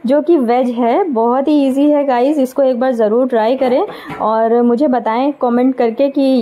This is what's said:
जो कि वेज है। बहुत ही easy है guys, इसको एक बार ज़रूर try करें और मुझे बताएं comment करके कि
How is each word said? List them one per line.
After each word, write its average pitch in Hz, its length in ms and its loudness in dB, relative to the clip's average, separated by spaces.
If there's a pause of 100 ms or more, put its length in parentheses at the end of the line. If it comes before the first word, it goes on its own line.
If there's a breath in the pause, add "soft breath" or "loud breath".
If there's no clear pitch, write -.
जो 285 160 2
कि 339 140 2
वेज 247 340 0
है। 247 340 0
बहुत 254 440 0
ही 294 180 2
easy 277 240 2
है 294 140 2
guys, 277 340 0
इसको 262 240 0
एक 262 180 0
बार 262 120 0
ज़रूर 226 360 0
try 233 280 0
करें 262 300 0 (340 loud breath)
और 226 420 0
मुझे 240 260 2
बताएं 247 520 -2
comment 247 340 0
करके 254 340 0
कि 277 140 -2 (200)